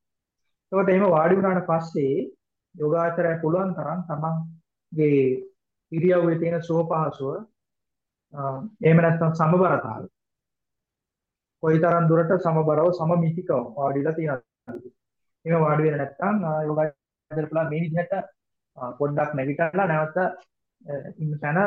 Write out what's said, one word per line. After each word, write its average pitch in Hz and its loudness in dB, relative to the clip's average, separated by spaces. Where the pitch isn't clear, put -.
එතකොට 190 0
එහෙම 190 4
වාඩි 170 4
වුණාට 185 0
පස්සේ 160 0
යෝගාචරය 165 0
පුළුවන් 165 -2
තරම් 156 -6
තමන්ගේ 156 -2
ඉරියව්වේ 170 2
තියෙන 170 -2
සුවපහසුව, 160 -2
අ, 143 -16
එහෙම 160 6
නැත්නම් 165 2
සමබරතාවය 160 0
කොයිතරම් 165 4
දුරට 165 4
සමබරව 156 2
සමමිතිකව 170 0
වාඩිලා 139 -2
තියෙනවද? 160 -8
එහෙම 165 2
වාඩි 151 2
වෙලා 147 0
නැත්නම්, 185 -2
අ, 160 -2
යෝගාචරය 151 -4
පුළුවන් 151 -2
මේ 156 -2
විදිහට, 170 -2
අ, 131 -12
පොඩ්ඩක් 147 -2
නැගිටලා 156 -2
නැවත, 156 -2
අ, 185 0
ඉන්න 151 -6
තැන 147 -2